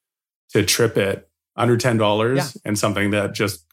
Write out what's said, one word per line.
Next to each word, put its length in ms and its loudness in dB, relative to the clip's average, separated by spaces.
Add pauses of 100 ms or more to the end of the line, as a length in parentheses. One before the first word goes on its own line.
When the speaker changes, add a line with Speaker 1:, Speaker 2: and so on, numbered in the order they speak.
(500)
Speaker 1:
to 120 2
TripIt, 640 0 (320)
under 200 2
ten 220 0
dollars, 400 2
Speaker 2:
Yeah. 260 -6
Speaker 1:
and 140 -2
something 320 0
that 240 -2
just 380 -4